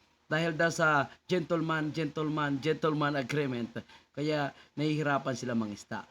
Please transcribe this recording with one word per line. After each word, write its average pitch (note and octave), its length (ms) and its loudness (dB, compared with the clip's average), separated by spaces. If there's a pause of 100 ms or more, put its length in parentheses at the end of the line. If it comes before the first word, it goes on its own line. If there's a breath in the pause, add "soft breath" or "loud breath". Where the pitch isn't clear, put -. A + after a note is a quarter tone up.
(300)
Dahil D#3+ 240 2
daw E3 160 4
sa D#3 400 2 (160 loud breath)
gentleman, D#3+ 640 0
gentleman, D3+ 720 -2
gentleman D3+ 560 2
agreement, B2+ 640 -2 (320 loud breath)
kaya D3 400 -2 (240 loud breath)
nahihirapan D3 560 0
sila A#2+ 240 -2
mangisda. G#2 520 -6